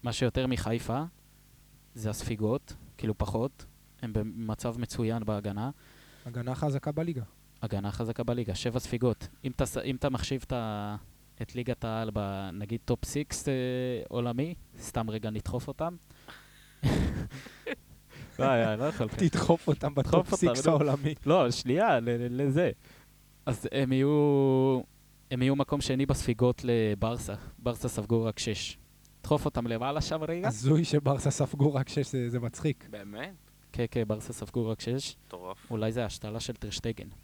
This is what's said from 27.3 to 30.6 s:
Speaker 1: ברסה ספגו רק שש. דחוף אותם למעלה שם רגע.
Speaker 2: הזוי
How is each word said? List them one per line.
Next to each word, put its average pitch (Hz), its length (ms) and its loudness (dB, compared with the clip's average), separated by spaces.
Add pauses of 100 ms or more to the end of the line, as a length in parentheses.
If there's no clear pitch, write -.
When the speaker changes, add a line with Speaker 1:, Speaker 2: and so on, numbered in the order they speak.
Speaker 1:
ברסה 120 280 -4
ספגו 113 380 0
רק 107 140 -4
שש. - 380 -4 (460)
דחוף 151 220 0
אותם 123 220 -2
למעלה 127 340 -2
שם 156 220 -2
רגע. 170 240 -4
Speaker 2:
הזוי 135 380 4